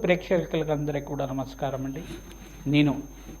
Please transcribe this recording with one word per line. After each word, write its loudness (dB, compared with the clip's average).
ప్రేక్షకులకందరికీ 2
కూడా -2
నమస్కారం -4
అండి. -6
నేను 6